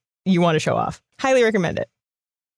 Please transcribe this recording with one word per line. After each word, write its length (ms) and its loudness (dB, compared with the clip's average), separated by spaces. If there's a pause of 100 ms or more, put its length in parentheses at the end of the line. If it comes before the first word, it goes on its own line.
(260)
you 160 2
want 140 2
to 40 -2
show 160 -2
off. 240 -6 (180)
Highly 260 2
recommend 340 -2
it. 100 -8 (680)